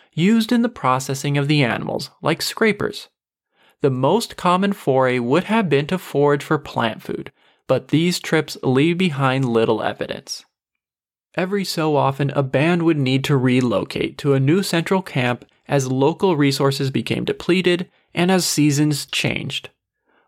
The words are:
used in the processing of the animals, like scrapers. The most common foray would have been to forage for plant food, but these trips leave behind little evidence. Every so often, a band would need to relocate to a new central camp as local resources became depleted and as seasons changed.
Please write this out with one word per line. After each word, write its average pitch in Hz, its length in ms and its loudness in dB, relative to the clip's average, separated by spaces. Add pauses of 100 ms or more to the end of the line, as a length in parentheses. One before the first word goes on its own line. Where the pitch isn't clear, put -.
(140)
used 220 380 2
in 240 120 2
the 247 60 0
processing 135 680 -2
of 139 100 0
the 147 160 4
animals, - 460 -4 (120)
like 151 200 -2
scrapers. - 680 -2 (720)
The 143 80 2
most 135 460 0
common 185 380 0
foray 131 460 2
would 131 260 0
have 208 240 0
been 143 180 2
to 185 100 -2
forage 143 460 0
for 156 140 0
plant 117 440 -4
food, - 300 -10 (360)
but 131 220 0
these 170 300 2
trips - 440 -2
leave 143 340 2
behind 135 480 0
little 113 380 2
evidence. - 600 -6 (920)
Every 185 280 -2
so 160 320 -2
often, 135 360 0
a 143 120 -2
band 160 400 0
would 160 140 2
need 135 280 0
to 143 120 2
relocate 123 800 0
to 143 160 0
a 135 60 4
new 156 240 2
central 185 380 0
camp 123 440 -4 (220)
as 135 240 0
local 160 440 2
resources 139 540 0
became 127 340 -4
depleted 180 640 0 (240)
and 175 180 0
as 180 140 2
seasons 147 600 2
changed. - 640 -6 (580)